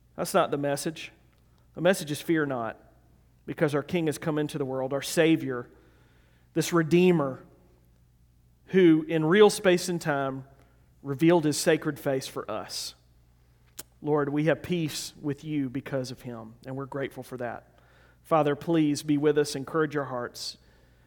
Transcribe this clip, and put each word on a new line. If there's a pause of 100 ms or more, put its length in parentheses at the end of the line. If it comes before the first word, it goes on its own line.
(160)
That's
not
the
message. (640)
The
message
is
fear
not, (680)
because
our
King
has
come
into
the
world,
our
Savior, (840)
this
Redeemer, (1200)
who
in
real
space
and
time (580)
revealed
his
sacred
face
for
us. (1080)
Lord,
we
have
peace
with
you
because
of
him, (120)
and
we're
grateful
for
that. (560)
Father,
please
be
with
us,
encourage
our
hearts. (500)